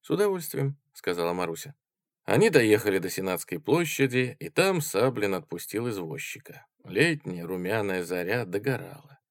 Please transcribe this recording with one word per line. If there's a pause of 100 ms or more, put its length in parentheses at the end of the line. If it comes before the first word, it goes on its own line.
"С
удовольствием", (160)
сказала
Маруся. (500)
Они
доехали
до
Сенатской
площади,
и
там
Саблин
отпустил
извозчика. (160)
Летняя
румяная
заря
догорала. (100)